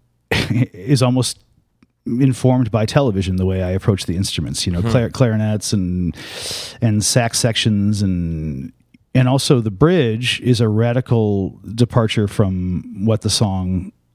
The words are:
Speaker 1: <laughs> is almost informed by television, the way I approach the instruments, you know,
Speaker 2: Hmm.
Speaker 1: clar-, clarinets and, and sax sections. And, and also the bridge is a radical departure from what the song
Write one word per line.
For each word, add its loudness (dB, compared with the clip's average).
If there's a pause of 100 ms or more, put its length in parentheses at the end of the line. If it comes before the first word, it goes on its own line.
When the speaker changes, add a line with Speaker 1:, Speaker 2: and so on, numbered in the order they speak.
Speaker 1:
<laughs> -20
is 0
almost 0 (640)
informed 2
by 2
television, 0
the 0
way 0
I -2
approach 0
the -4
instruments, -4
you 0
know, -2
Speaker 2:
Hmm. -2
Speaker 1:
clar-, 2
clarinets 0
and, -2 (680)
and 2
sax 0
sections. 0
And, -4 (420)
and 4
also 2
the -4
bridge 2
is 2
a 2
radical 0 (140)
departure 2
from -2
what 2
the -2
song -2 (240)